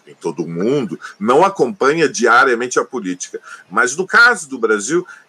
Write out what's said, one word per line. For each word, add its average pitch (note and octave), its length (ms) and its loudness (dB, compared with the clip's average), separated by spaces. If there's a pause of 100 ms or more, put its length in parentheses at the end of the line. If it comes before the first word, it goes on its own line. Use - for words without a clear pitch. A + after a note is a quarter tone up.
em D2 100 -20
todo E2+ 280 -6
o D#2 40 -12
mundo, F#2+ 520 -4 (180)
não B2 260 2
acompanha D#3+ 640 0
diariamente A#2+ 680 2
a C#3+ 60 2
política. F#2 560 -10 (320)
Mas - 240 0
no F3+ 100 -4
caso A3 440 2
do C3 100 -10
Brasil A2 480 -2 (220)